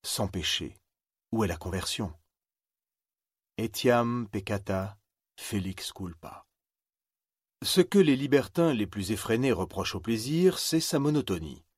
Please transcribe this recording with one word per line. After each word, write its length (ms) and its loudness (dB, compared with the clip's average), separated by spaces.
Sans 240 -4
péché, 500 -4
où 120 2
est 40 0
la 80 -2
conversion ? 560 -6
Etiam 720 0
peccata, 680 -4
felix 520 -6
culpa. 540 -14
Ce 180 2
que 180 6
les 180 8
libertins 580 2
les 120 0
plus 260 -4
effrénés 400 0
reprochent 420 -2
au 60 -4
plaisir, 580 2
c'est 220 0
sa 180 0
monotonie. 680 -2